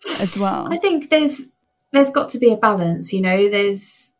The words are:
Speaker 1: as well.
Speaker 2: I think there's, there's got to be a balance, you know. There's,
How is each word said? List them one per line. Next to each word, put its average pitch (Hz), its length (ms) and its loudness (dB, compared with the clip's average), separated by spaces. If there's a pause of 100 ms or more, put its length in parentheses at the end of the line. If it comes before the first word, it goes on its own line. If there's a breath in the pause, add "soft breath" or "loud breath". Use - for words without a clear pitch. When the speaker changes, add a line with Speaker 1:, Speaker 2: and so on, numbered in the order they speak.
(200)
Speaker 1:
as 196 180 -4
well. 196 320 -4
Speaker 2:
I 330 80 -2
think 339 320 -2
there's, 302 340 0 (480)
there's 277 180 4
got - 220 -4
to 233 80 -6
be 240 120 6
a 214 60 0
balance, 175 560 0
you 190 80 -2
know. 190 280 2
There's, 202 720 -4